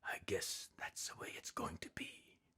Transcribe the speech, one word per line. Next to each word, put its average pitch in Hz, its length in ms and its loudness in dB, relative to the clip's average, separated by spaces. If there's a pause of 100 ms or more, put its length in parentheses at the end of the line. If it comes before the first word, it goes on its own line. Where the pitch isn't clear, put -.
I - 200 2
guess - 420 4 (100)
that's - 300 -2
the - 120 -4
way - 160 -2
it's - 140 -4
going - 300 2
to - 140 -4
be. - 300 -4 (340)